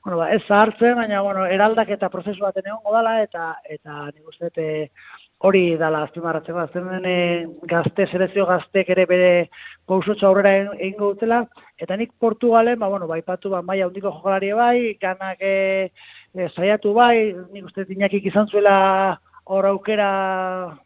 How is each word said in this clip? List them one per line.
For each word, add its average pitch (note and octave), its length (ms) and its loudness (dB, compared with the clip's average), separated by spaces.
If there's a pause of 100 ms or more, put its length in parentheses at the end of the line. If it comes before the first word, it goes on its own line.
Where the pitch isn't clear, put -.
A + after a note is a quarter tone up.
bueno, F#3+ 160 -6
ba, E3+ 140 -2
ez G#3+ 160 2
zahartzen, A#3 480 4
baina, G#3+ 240 -2
bueno, G3 240 -2
eraldaketa G3+ 640 0
prozesu F#3 320 -8
baten G3 260 -4
egongo G#3 260 -6
dala, A3+ 300 2
eta, E3 340 -6 (120)
eta D3 380 -14
nik D3+ 200 -16
uste D#3+ 200 -14
dut, E3+ 120 -8
eh, D#3 300 -4 (500)
hori F#3 380 4
dala D#3 280 0
azpimarratzeko, E3 540 -8
azkenean, F#3 460 -8
eh, F3 420 0 (220)
gazte, E3+ 380 0
selekzio F#3 400 0
gaztek F3+ 440 0
ere F#3 160 4
bere F3+ 240 4 (560)
pausotxo G3+ 400 0
aurrera G3 300 6
egin-, G3+ 220 -2
egingo G3+ 340 -2
dutela, A3+ 300 0 (360)
eta F#3 180 -8
nik A#3 220 -6
Portugalen, A#3 600 2
ba, G#3+ 100 -2
bueno, F#3+ 180 -4
ba, D#3+ 100 -4
aipatu, F3+ 340 -6
ba, F#3 120 -2
maila F#3 240 -2
handiko F#3+ 260 -6
jokalari F#3+ 400 -2
bai, A#3+ 480 2
Ganak, F#3+ 400 -6
eh, F#3+ 500 0 (440)
eh, F3+ 160 -6
saiatu G#3 440 0
bai, A#3 400 4 (180)
nik G3 120 -16
uste F#3+ 200 -10
dut F#3+ 120 -10
Iñakik G3 300 -2
izan G3 220 2
zuela G3 680 4 (240)
hor F#3+ 240 -2
aukera F#3+ 1200 -2